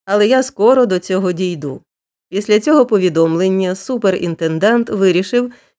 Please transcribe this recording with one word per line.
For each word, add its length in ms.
але 220
я 160
скоро 440
до 120
цього 340
дійду". 480
Після 320
цього 260
повідомлення 880
суперінтендант 1160
вирішив, 640